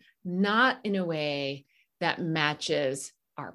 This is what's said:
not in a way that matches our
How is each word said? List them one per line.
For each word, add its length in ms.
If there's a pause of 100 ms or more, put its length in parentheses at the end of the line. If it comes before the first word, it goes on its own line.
(240)
not 600
in 120
a 80
way 640 (340)
that 220
matches 920 (260)
our 180